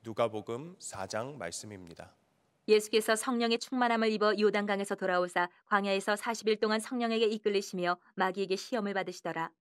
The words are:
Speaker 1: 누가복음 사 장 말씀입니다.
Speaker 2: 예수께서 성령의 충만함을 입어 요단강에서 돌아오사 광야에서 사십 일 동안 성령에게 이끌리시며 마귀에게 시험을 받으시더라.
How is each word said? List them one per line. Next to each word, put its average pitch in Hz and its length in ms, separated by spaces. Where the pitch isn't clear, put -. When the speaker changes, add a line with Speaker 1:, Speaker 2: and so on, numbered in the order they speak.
Speaker 1:
누가복음 117 760
사 - 280
장 123 320
말씀입니다. 90 760
Speaker 2:
예수께서 214 480
성령의 233 440
충만함을 233 520
입어 208 260
요단강에서 202 560
돌아오사 180 540
광야에서 196 520
사십 220 320
일 214 80
동안 214 240
성령에게 233 440
이끌리시며 202 720
마귀에게 185 400
시험을 202 360
받으시더라. 175 580